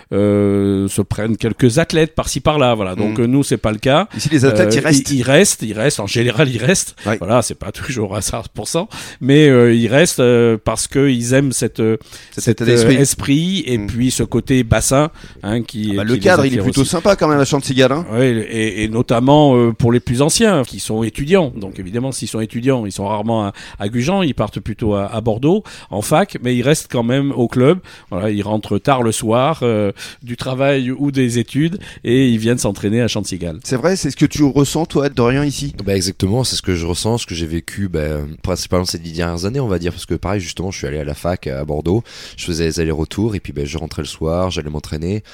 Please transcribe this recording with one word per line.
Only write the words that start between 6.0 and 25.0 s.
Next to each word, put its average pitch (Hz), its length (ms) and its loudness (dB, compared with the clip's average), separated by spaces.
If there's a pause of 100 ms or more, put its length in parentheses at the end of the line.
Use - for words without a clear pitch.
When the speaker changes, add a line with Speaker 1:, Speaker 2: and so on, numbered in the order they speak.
Speaker 1:
En 101 60 -6
général, 120 420 0
ils 120 100 -4
restent. 147 380 -2 (100)
Speaker 2:
Oui. 101 120 0
Speaker 1:
Voilà, 110 240 0
c'est - 160 -8
pas - 120 -10
toujours 104 460 -6
à 104 60 -4
cent 113 200 -6 (120)
pour 104 120 -10
cent, 170 220 -4 (320)
mais, 143 280 6
euh, 120 260 6
ils 117 140 2
restent, 143 320 2
euh, 120 420 4
parce - 260 -4
qu'ils 127 460 2
aiment 135 180 2
cette, - 280 -4
euh, 110 180 2 (340)
Speaker 2:
Cet - 120 -8
Speaker 1:
cet, 117 180 2
Speaker 2:
état - 20 0
d'esprit. 120 320 6
Speaker 1:
euh, 139 40 4
esprit 160 680 0
et 123 120 0
Speaker 2:
Mhm. 104 80 -4
Speaker 1:
puis 120 240 0
ce 120 140 -2
côté 127 400 0
bassin, 131 460 2 (340)
hein, 113 180 -2
qui, 107 300 -6
Speaker 2:
Ah 98 60 -2
bah, 95 40 0
Speaker 1:
qui 107 60 -2
Speaker 2:
le 120 60 2
Speaker 1:
les 110 60 0
Speaker 2:
cadre, 170 260 4
il - 20 0
est 131 60 0
Speaker 1:
attire 104 100 0
Speaker 2:
plutôt 127 160 2
Speaker 1:
aussi. 131 100 0
Speaker 2:
sympa 180 260 2
quand 165 120 2
même 151 120 4
à 135 40 4
Chantigal, 131 480 2
hein. 165 200 -4
Speaker 1:
Oui, 120 120 2
et, 110 600 0
et 107 40 0
notamment, 127 680 4
euh, 120 160 4
pour 117 200 2
les 120 80 4
plus 123 220 0
anciens, 170 420 2
qui 104 160 -10
sont 110 220 -2
étudiants. 143 520 0
Donc 98 240 -12
évidemment, 110 340 -6
s'ils - 160 -8
sont 113 120 -4
étudiants, 117 460 -2
ils 95 60 -6
sont 98 140 -6
rarement 107 400 -2
à, 101 60 -4 (260)
à 104 120 -6
Gujan, 143 320 0
ils 143 120 0
partent 110 260 -4
plutôt 110 340 -4
à, 98 100 -2 (100)